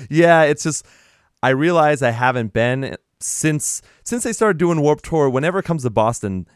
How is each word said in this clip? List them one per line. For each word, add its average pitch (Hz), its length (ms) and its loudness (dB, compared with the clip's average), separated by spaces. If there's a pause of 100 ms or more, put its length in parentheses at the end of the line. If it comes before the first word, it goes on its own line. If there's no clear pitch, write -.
(100)
Yeah, 165 320 6
it's 151 220 2
just, 156 200 -4 (600)
I 123 60 2
realize 151 520 2
I 127 80 2
haven't 120 420 0
been 127 460 -2 (220)
since, - 640 -4 (200)
since 233 200 -6
they 233 100 -4
started 208 240 0
doing 170 240 0
Warped 147 240 0
Tour. 147 240 0
Whenever 151 300 -2
it - 60 -6
comes 165 180 -4
to 123 80 -4
Boston, 101 640 -2